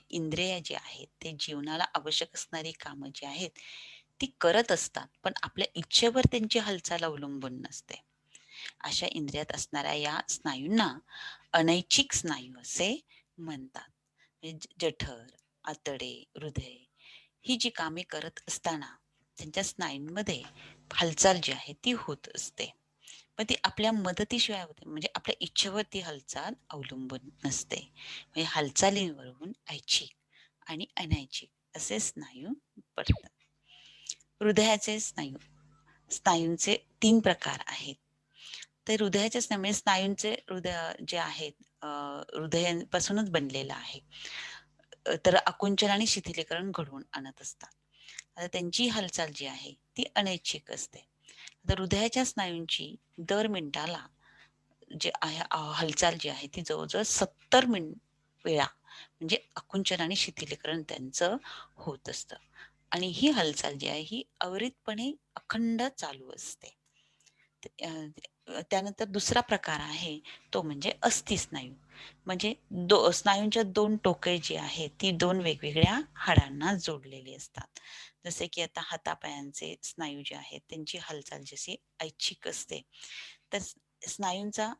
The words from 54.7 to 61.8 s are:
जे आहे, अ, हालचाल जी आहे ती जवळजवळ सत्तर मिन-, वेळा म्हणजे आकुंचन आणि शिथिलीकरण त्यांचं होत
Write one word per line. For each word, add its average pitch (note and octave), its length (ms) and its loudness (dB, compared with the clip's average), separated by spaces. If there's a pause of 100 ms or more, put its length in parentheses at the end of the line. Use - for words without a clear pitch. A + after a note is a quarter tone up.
जे E3+ 100 2 (120)
आहे, D#3 160 0 (120)
अ, D#3 200 -2
हालचाल E3 500 4
जी D3+ 80 -4
आहे C#3 180 -8
ती E3+ 200 -8
जवळजवळ D#3 360 0
सत्तर - 640 4
मिन-, F3 260 0 (520)
वेळा D3+ 200 4 (560)
म्हणजे E3 180 2 (180)
आकुंचन F#3+ 440 -2
आणि F3 160 0
शिथिलीकरण D#3 640 -4
त्यांचं D#3+ 540 0 (380)
होत - 340 -10